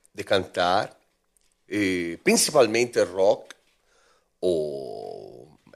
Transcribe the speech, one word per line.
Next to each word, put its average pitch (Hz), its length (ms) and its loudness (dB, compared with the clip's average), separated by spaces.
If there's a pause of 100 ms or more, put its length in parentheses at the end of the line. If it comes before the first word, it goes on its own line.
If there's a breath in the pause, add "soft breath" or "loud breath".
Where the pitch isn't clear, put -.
(140)
de 101 100 -10
cantar, 92 720 0 (720)
e 90 560 -2
principalmente 123 800 2
rock, 95 540 0 (880)
ou 62 1040 -6 (280)